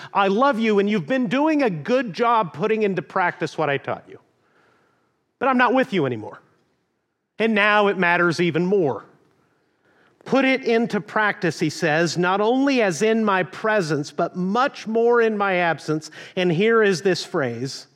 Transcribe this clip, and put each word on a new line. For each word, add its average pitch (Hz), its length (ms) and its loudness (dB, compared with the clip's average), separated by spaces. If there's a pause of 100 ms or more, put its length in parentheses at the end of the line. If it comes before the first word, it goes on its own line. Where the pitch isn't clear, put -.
(140)
I 196 160 2
love 233 280 2
you 220 220 2
and 202 100 0
you've 190 180 -2
been 254 200 0
doing 285 360 0
a 240 60 0
good 196 440 -4
job 226 400 0
putting 214 300 -2
into 190 180 -2
practice 175 560 -4
what 151 120 0
I 139 80 0
taught 113 300 -8
you. 95 120 -20 (1160)
But 262 120 0
I'm 254 80 2
not 247 160 4
with 254 180 0
you 170 140 0
anymore. 107 360 -8 (1000)
And 226 140 2
now 208 340 4
it 190 100 0
matters 175 420 2
even 165 260 0
more. 175 380 0 (1200)
"Put 175 200 2
it 262 180 0
into 226 380 0
practice," 202 580 -2
he 156 100 0
says, 160 480 0
"not 180 220 0
only 254 420 2
as 185 200 0
in 220 240 2
my 190 180 2
presence, 170 680 -2
but 180 280 -4
much 202 500 -2
more 233 340 2
in 220 160 0
my 196 180 0
absence." 160 540 -2 (280)
And 180 120 2
here 220 320 4
is 196 200 2
this 190 240 0
phrase. 131 720 -6